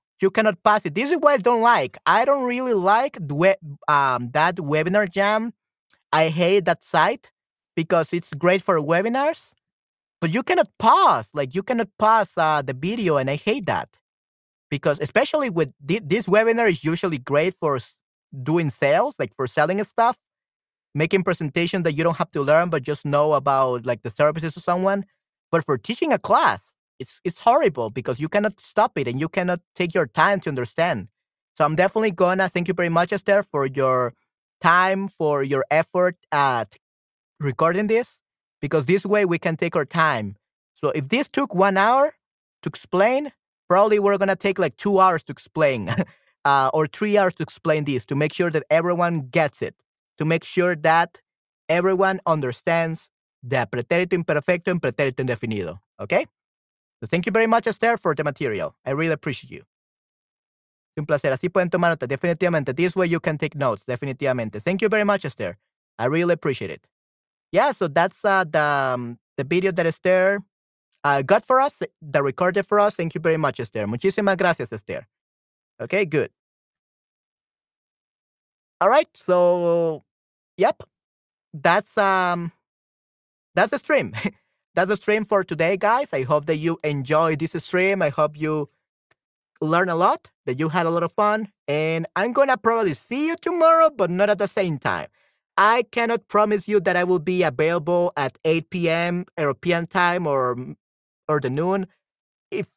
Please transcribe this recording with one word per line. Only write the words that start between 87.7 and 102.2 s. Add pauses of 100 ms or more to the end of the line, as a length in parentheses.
I
hope
you (920)
learn
a
lot, (160)
that
you
had
a
lot
of
fun. (220)
And (120)
I'm
gonna
probably
see
you
tomorrow,
but
not
at
the
same
time. (480)
I
cannot
promise
you
that
I
will
be
available
at
eight
P
M (140)
European
time
or, (720)
or
the
noon. (640)